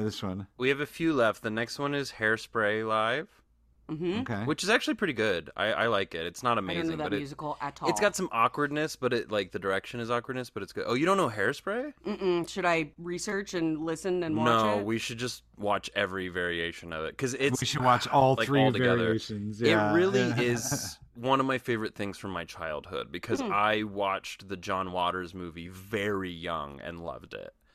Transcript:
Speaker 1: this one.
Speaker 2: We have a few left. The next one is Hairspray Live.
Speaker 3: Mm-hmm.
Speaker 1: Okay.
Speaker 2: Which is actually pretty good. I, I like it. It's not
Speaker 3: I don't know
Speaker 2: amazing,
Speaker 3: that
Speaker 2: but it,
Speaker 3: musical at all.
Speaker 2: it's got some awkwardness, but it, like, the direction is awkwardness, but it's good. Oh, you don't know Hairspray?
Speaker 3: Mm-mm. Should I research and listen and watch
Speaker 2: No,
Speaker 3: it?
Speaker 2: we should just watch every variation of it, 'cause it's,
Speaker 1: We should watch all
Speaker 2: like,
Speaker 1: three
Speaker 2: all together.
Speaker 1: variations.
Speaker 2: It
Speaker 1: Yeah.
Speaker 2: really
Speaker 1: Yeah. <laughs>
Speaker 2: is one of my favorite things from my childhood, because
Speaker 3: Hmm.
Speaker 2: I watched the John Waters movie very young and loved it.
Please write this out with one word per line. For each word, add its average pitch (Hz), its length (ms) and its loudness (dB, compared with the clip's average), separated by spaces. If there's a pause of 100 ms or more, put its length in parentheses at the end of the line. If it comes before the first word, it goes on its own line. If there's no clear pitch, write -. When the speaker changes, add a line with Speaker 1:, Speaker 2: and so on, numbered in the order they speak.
Speaker 1:
this 107 180 -4
one. 95 240 -4 (100)
Speaker 2:
We 127 120 2
have 139 100 0
a 147 60 -2
few 165 280 0
left. 113 300 4
The 113 60 -2
next 113 280 -4
one 143 160 -2
is 143 200 -4
Hairspray 110 760 2
Live. 113 400 0 (640)
Speaker 3:
Mm-hmm. 170 320 -2
Speaker 1:
Okay. 113 240 -2
Speaker 2:
Which 147 160 -2
is 185 80 -2
actually 262 240 2
pretty 185 200 0
good. 98 440 0
I, 107 160 2
I 104 140 2
like 98 260 0
it. 82 140 -4
It's 87 160 -10
not 120 80 2
Speaker 3:
I 117 100 2
don't 95 60 -4
know 90 60 -4
Speaker 2:
amazing, 165 240 -2
Speaker 3:
that 156 80 -4
Speaker 2:
but - 80 -2
it, - 40 0
Speaker 3:
musical 147 420 -8
at - 220 -8
all. 151 80 2
Speaker 2:
it's - 100 0
got 202 160 2
some 185 160 -4
awkwardness, 143 640 0
but 123 180 0
it, 113 180 0
like, 101 200 0
the 107 60 -6
direction 98 420 -2
is 117 120 -4
awkwardness, 123 400 -4
but 104 100 -6
it's 95 100 -8
good. - 140 -4
Oh, 117 80 0
you 143 140 2
don't 196 100 4
know 170 100 4
Hairspray? 147 680 -2 (120)
Speaker 3:
Mm-mm. 175 420 0
Should 185 180 -4
I 165 340 2
research 185 560 -4
and 160 280 0
listen 175 380 -2
and 160 160 0
watch 113 80 2
Speaker 2:
No, 110 340 4
Speaker 3:
it? 101 60 -2
Speaker 2:
we 113 140 0
should 117 180 -6
just 120 240 -6 (160)
watch 101 380 0
every 95 320 0
variation 85 680 -2
of 80 120 -4
it, - 120 -8
'cause 127 160 -2
it's, 131 280 0
Speaker 1:
We 127 40 -2
should 127 180 -2
watch 123 240 6
all 135 300 6
Speaker 2:
like, 113 100 2
Speaker 1:
three 139 140 6
Speaker 2:
all 135 100 6
together. 123 260 4
Speaker 1:
variations. 107 640 -2
Speaker 2:
It 117 100 4
Speaker 1:
Yeah. 107 260 4
Speaker 2:
really 190 260 4
Speaker 1:
Yeah. 117 180 2
<laughs> - 0 -
Speaker 2:
is 120 600 0 (160)
one 131 240 2
of 135 80 2
my 131 100 2
favorite 113 380 -2
things 101 240 -6
from 101 100 -8
my 87 160 -4
childhood, 78 680 -6
because 92 300 -4
Speaker 3:
Hmm. 220 100 -2
Speaker 2:
I 107 320 2
watched 98 680 -4
the 98 60 -6
John 92 360 -4
Waters 90 420 -2
movie 85 340 -10
very 98 640 -2
young 80 480 -6
and 85 240 -10
loved 67 300 -10
it. 50 220 -12 (200)